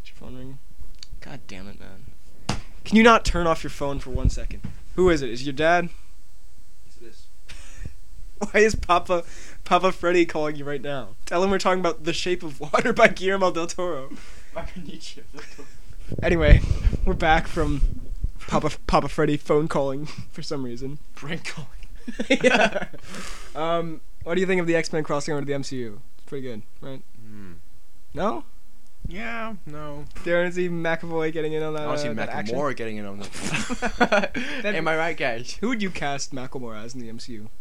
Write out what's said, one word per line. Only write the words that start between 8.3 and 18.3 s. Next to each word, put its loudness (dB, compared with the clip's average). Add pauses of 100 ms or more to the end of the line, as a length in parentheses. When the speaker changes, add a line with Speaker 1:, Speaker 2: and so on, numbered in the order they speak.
Speaker 1:
<laughs> -2
Why 6
is 6
Papa, 2 (420)
Papa 4
Freddy 4
calling -2
you -4
right -2
now? -4 (160)
Tell 2
him 2
we're 2
talking 2
about 0
The 0
Shape -2
of -4
Water 2
by 8
Guillermo 2
del -2
Toro. -4 (420)
Speaker 2:
By -4
Benicio -4 (100)
del -6 (140)
Toro. -6 (560)
Speaker 1:
Anyway, 8 (460)
we're 6
back 4
from 2 (680)